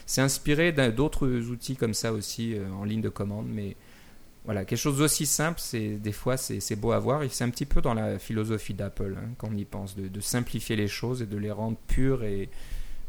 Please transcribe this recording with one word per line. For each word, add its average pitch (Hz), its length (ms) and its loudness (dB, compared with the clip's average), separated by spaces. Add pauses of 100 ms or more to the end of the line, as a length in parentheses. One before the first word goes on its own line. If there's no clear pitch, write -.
C'est - 140 2
inspiré 147 500 4
d'un, 135 180 4
d'autres 139 380 2 (240)
outils 127 240 -6
comme 113 180 0
ça 113 180 0
aussi, 113 440 -2
euh, 98 120 -4 (120)
en 101 40 -6
ligne 107 180 0
de 107 80 0
commande. 104 380 -4
Mais 104 280 -4 (720)
voilà, 101 200 -2
quelque 117 140 0
chose 143 180 2
d'aussi 147 300 4
simple, 165 320 0
c'est, 110 300 -4
des 104 220 -4
fois, 123 260 0
c'est, 107 220 -4
c'est 107 160 -4
beau 110 180 2
à 110 40 4
voir. 120 240 2
Et 131 80 -2
c'est - 140 -4
un 120 80 2
petit 143 160 -4
peu - 140 8
dans 123 120 4
la 107 240 0
philosophie 107 560 -2
d'Apple, 98 420 -4
hein, 110 220 -6
quand 110 160 -6
on - 20 -2
y 101 100 -2
pense, 98 300 -8
de, 98 120 -6
de 98 120 -8
simplifier 120 560 0
les 104 120 2
choses 123 340 -2
et 110 60 -4
de 104 100 -4
les 104 140 -2
rendre 110 340 -2
pures 127 380 4
et, 98 260 -2 (600)